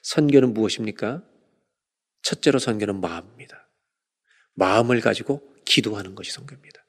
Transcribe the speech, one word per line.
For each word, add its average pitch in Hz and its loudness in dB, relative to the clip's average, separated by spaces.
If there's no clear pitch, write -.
선교는 139 4
무엇입니까? 110 -4
첫째로 - 0
선교는 104 -4
마음입니다. - -12
마음을 113 2
가지고 - -2
기도하는 104 -2
것이 95 -14
선교입니다. - -20